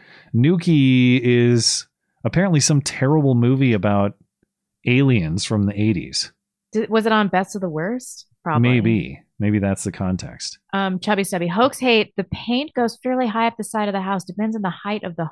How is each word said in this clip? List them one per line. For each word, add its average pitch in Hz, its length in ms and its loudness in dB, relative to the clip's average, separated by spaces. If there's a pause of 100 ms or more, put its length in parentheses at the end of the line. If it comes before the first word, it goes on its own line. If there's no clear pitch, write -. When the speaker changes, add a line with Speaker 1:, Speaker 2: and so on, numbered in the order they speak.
(340)
Speaker 1:
Nuki 131 880 4
is 120 640 2 (380)
apparently 160 360 0
some 147 200 2
terrible 139 540 0
movie 123 400 4
about 101 420 0 (720)
aliens 120 580 2
from 104 200 0
the 101 140 -2
eighties. 104 540 -2 (400)
Speaker 2:
Did, 214 160 -2
was 214 180 0
it 220 60 0
on 214 160 2
Best 185 260 -2
of 196 60 -8
the 185 100 -4
Worst? 185 560 -8 (160)
Probably. 123 280 2
Speaker 1:
Maybe. 107 520 0 (160)
Maybe 104 200 0
that's 98 260 -2
the 95 80 -6
context. - 680 -6 (140)
Speaker 2:
Um, 190 280 -2
Chubby 196 240 0
Stubby, 175 240 -4
hoax 220 300 0
hate. 226 380 0
The 196 80 -4
paint 262 500 -6
goes 233 280 -2
fairly 254 240 -2
high 226 220 -2
up 233 100 -8
the 208 60 -6
side 208 240 -4
of 196 60 -4
the 196 80 -2
house. 190 220 -4
Depends 214 320 -6
on 214 60 -6
the 185 80 -2
height 208 320 -8
of 175 140 -10
the 160 160 -6